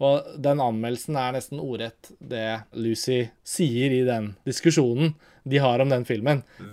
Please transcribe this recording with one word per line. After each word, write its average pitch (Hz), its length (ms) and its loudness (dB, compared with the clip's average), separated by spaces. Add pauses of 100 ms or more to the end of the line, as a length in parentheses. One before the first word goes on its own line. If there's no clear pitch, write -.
og 139 240 2 (140)
den 143 200 2
anmeldelsen 120 600 -2
er 127 160 -2
nesten 135 260 -8
ordrett 117 580 -8
det 113 440 -6 (100)
Lucy 117 520 -2 (180)
sier 135 480 0
i 127 140 2
den 113 280 -2 (140)
diskusjonen 151 640 2 (340)
de 135 120 4
har 127 240 4
om 139 80 2
den 123 140 2
filmen. 123 400 0 (280)